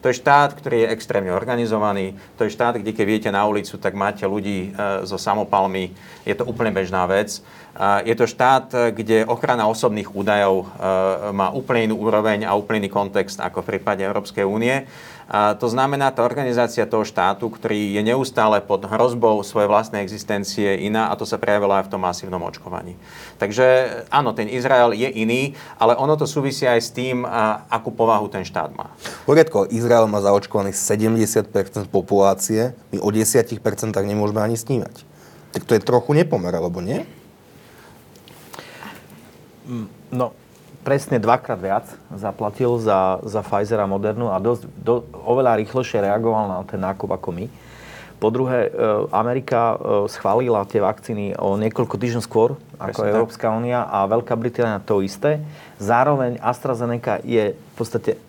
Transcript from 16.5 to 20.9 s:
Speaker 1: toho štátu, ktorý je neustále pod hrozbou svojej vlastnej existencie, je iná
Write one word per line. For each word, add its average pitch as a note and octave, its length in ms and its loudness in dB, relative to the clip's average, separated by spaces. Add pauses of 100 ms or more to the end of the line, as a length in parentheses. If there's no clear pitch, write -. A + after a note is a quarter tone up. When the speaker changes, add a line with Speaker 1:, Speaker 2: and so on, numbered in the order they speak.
Speaker 1:
toho A2 160 0
štátu, G2+ 480 0
ktorý G#2 480 -2
je G#2 80 0
neustále A2+ 560 2
pod G2+ 240 -2
hrozbou A2 560 2
svojej G#2 320 0
vlastnej G#2+ 320 0
existencie, G2+ 720 -4
je D#2 80 -4
iná G#2+ 240 0